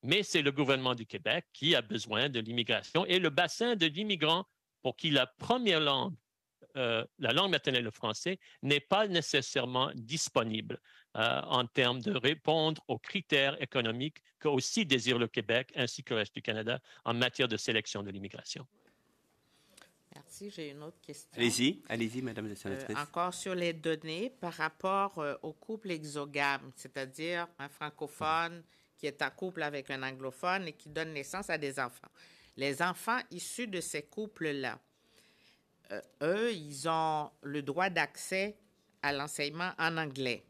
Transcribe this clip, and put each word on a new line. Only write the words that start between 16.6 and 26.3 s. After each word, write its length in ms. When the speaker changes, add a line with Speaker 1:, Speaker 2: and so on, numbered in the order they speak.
Speaker 1:
en 80
matière 340
de 100
sélection 440
de 80
l'immigration. 560
Speaker 2:
Merci. 340
J'ai 220
une 100
autre 200
question. 340
Speaker 3:
Allez-y, 520
allez-y, 360
Madame 240
la 80
sénatrice. 420
Speaker 2:
Euh, 40
encore 340
sur 180
les 200
données 580
par 120
rapport, 680
euh, 240
au 100
couple 380
exogame, 840